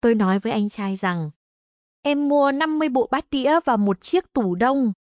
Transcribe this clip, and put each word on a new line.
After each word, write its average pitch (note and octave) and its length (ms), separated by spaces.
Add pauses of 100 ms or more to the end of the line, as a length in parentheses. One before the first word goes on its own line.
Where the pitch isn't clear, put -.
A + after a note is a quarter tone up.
Tôi A#3 140
nói G3 240
với A3 140
anh G#3 160
trai G3 280
rằng, F3 340 (720)
"Em C#4+ 260
mua C#4 240
năm D#4 260
mươi D#4 100
bộ B3+ 220
bát C#4+ 200
đĩa C#4+ 340
và B3 120
một G3+ 240
chiếc - 320
tủ G3 220
đông, B3 380 (120)